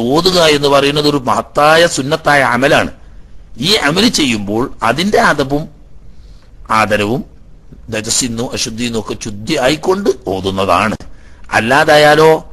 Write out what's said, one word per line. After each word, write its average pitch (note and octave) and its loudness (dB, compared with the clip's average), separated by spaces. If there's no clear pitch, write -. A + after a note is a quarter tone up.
ഓതുക F3+ 0
എന്ന് C#3+ 0
പറയുന്നത് C#3+ 2
ഒരു C#3+ -2
മഹത്തായ D3 2
സുന്നത്തായ C#3+ 0
അമലാണ്. B2+ 2
ഈ G3 0
അമല് G3 2
ചെയ്യുമ്പോൾ A2 -2
അതിന്റെ F#3+ 0
അദബും C#3+ -4
ആദരവും G#2 0
നജസ്സിന്നോ A2+ -4
അശുദ്ധിന്നോ A#2 -6
ഒക്കെ A2 -8
ശുദ്ധി A2 -6
ആയിക്കൊണ്ട് F3+ 0
ഓതുന്നതാണ്. G2+ 0
അല്ലാതായാലോ D3+ 4